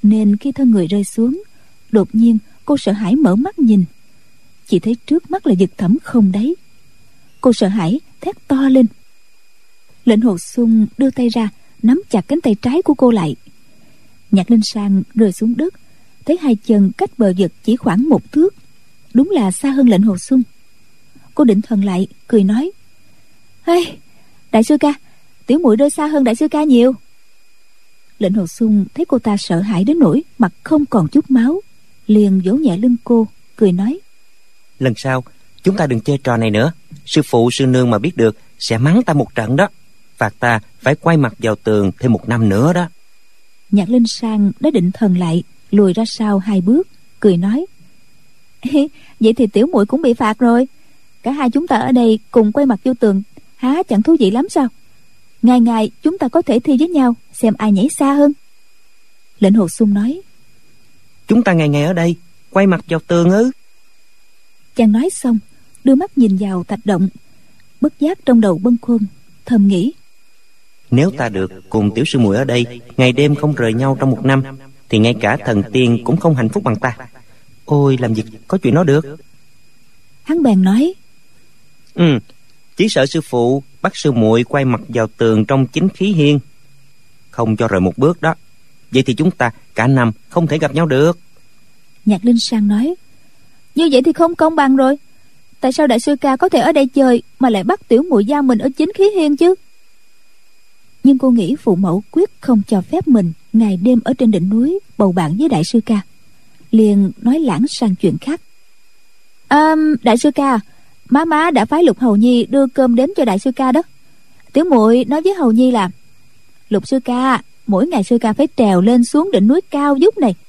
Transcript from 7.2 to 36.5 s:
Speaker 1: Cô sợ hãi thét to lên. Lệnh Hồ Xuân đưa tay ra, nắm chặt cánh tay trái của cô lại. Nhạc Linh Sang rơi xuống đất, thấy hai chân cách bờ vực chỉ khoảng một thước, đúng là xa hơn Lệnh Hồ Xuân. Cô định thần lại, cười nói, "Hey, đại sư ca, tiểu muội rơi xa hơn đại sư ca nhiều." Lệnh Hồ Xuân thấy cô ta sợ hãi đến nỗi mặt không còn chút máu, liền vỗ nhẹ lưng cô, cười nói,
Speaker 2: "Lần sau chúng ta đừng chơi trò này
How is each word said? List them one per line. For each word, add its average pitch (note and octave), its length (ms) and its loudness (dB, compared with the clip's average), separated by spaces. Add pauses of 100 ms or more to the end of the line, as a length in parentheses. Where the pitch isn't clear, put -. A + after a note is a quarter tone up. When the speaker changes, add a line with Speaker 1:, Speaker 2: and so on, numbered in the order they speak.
Speaker 1:
Cô B3 120 2
sợ G#3+ 140 0
hãi G3 320 -2 (220)
thét - 260 -12
to C4+ 220 0
lên. C4 160 4 (1200)
Lệnh A3 160 2
Hồ G#3+ 160 0
Xuân A3+ 500 0 (100)
đưa C4+ 140 0
tay B3 180 -2
ra, A3 200 -4 (340)
nắm C4+ 260 2
chặt F#3 180 -2
cánh D#4 140 -2
tay A3 200 0
trái C4+ 200 -2
của D4+ 120 0
cô B3 180 2
lại. E3 240 -2 (960)
Nhạc F#3+ 200 0
Linh A3+ 120 4
Sang G3+ 400 -2 (120)
rơi G#3+ 160 2
xuống A3+ 260 -4
đất, D#4+ 160 -4 (520)
thấy E4 160 0
hai C4 140 0
chân G3+ 420 0
cách - 200 -4
bờ G3+ 200 0
vực F#3 140 0 (120)
chỉ A3+ 120 0
khoảng A#3+ 340 -2
một G3+ 220 -2
thước, E4 240 0 (580)
đúng C#4+ 160 2
là A#3 220 0
xa C#4 200 -6
hơn C4 180 2
Lệnh G3 120 2
Hồ G#3 160 0
Xuân. C4 260 -2 (920)
Cô D4+ 80 2
định G#3+ 180 4
thần G3+ 240 -2
lại, F#3+ 220 -4 (200)
cười G#3 160 2
nói, A#3+ 280 -2 (920)
"Hey, E4+ 340 -2 (540)
đại A3 120 4
sư D4+ 160 0
ca, D4 140 0 (520)
tiểu C#4 140 0
muội B3 160 2
rơi C#4+ 140 2
xa D4+ 180 -4
hơn D4+ 160 0
đại A#3 120 0
sư D4+ 120 -2
ca D4+ 160 -2
nhiều." B3+ 300 2 (1300)
Lệnh F#3+ 140 0
Hồ G3 140 -2
Xuân G#3 460 0
thấy E4 120 -4
cô C4 140 0
ta G#3 180 -2
sợ E3+ 220 -4
hãi G3 240 -2
đến D#4 160 0
nỗi B3 240 2 (140)
mặt F#3 160 -2 (100)
không D4+ 220 0
còn F#3 220 0
chút C#4+ 240 -2
máu, C4 300 0 (460)
liền G3+ 380 2
vỗ F#3+ 100 0
nhẹ C4 220 0
lưng A#3+ 260 0
cô, A3+ 240 0 (280)
cười G3+ 160 2
nói, G#3+ 280 -4 (800)
Speaker 2:
"Lần C3 180 0
sau C3 260 -4 (400)
chúng G3 140 0
ta D#3+ 100 -2
đừng A#2+ 120 -2
chơi C#3+ 180 -4
trò B2 200 -2
này A2+ 140 -2